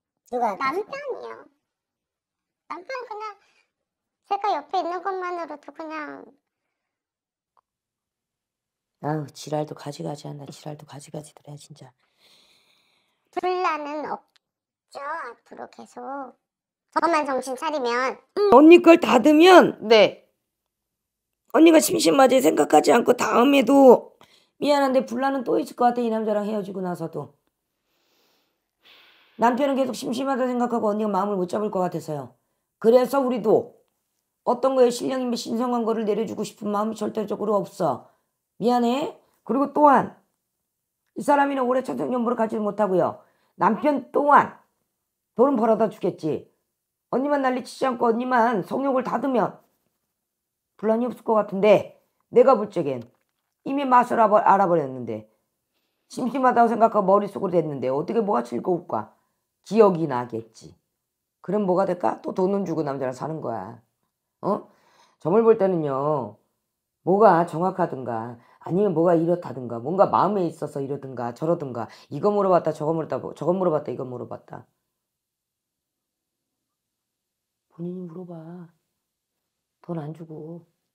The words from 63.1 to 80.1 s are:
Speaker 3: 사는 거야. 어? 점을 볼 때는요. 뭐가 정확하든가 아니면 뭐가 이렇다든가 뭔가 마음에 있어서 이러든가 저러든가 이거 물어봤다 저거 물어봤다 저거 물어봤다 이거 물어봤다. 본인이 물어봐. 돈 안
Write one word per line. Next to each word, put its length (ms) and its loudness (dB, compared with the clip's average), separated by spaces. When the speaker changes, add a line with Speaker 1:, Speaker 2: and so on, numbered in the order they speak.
Speaker 3:
사는 260 -10
거야. 420 -10
어? 280 -4
점을 240 2
볼 140 6
때는요. 800 -2
뭐가 420 4
정확하든가 920 -6
아니면 340 -2
뭐가 220 2
이렇다든가 640 -4
뭔가 280 0
마음에 380 0
있어서 360 -8
이러든가 520 -10
저러든가 540 -6
이거 200 -4
물어봤다 440 0
저거 200 -4
물어봤다 420 -6
저거 180 -2
물어봤다 380 -2
이거 140 -10
물어봤다. 640 -16
본인이 320 -12
물어봐. 680 -18
돈 180 -10
안 140 -12